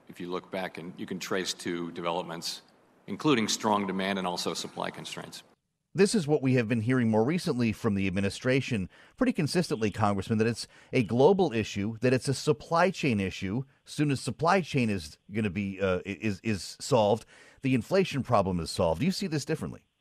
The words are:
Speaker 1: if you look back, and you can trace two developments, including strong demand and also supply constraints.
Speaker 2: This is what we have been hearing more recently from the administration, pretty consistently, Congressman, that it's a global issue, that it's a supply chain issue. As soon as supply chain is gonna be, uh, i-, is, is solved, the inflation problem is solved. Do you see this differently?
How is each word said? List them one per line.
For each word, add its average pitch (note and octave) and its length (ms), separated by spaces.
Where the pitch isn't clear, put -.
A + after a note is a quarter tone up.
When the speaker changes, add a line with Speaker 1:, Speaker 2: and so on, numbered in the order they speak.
Speaker 1:
if - 100
you F2 100
look F2+ 220
back, F#2 280
and E2+ 180
you G2 100
can F#2 140
trace F#2 340
two E2+ 380
developments, E2+ 720
including A2+ 400
strong G2+ 400
demand F#2+ 320
and F#2 80
also F2 280
supply F2+ 360
constraints. E2+ 540
Speaker 2:
This G3 220
is E3+ 140
what D3 120
we B2+ 140
have A#2+ 140
been A#2 140
hearing B2 280
more A2 140
recently B2 480
from G2+ 240
the G2 100
administration, G2 800
pretty B3 160
consistently, C#3+ 580
Congressman, G#2 480
that A2 80
it's A#2 220
a B2+ 100
global D3+ 500
issue, A2 480
that B2 120
it's B2+ 160
a C3+ 60
supply E3 560
chain C3 280
issue. G2 460
As - 80
soon D3 200
as B2 80
supply E3 400
chain C3+ 280
is F2+ 300
gonna G#2+ 180
be, G2 300
uh, F#2 260
i-, F#2+ 140
is, G2 240
is G#2+ 360
solved, A2+ 460
the C3 120
inflation C#3+ 480
problem F#2+ 380
is D#2 100
solved. E2 300
Do C#3 60
you F#3+ 40
see F#3+ 160
this D3+ 180
differently? G#2+ 360